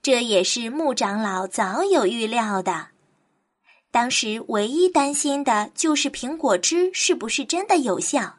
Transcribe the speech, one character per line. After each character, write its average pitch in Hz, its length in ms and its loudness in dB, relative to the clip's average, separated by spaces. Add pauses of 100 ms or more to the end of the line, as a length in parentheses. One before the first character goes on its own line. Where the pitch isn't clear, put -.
这 247 200 2
也 208 220 2
是 233 240 -4
木 285 240 -2
长 214 300 -2
老 190 240 -4
早 202 380 -2
有 359 200 4
预 226 220 0
料 214 360 -2
的。 175 260 -4 (1000)
当 240 200 2
时 226 380 -2
唯 214 200 0
一 320 200 4
担 285 260 2
心 285 280 0
的 220 320 2
就 311 220 2
是 277 140 0
苹 277 260 -8
果 320 220 2
汁 359 340 2
是 - 220 0
不 349 120 -4
是 226 160 -4
真 359 240 -4
的 381 120 4
有 233 200 0
效 - 400 -2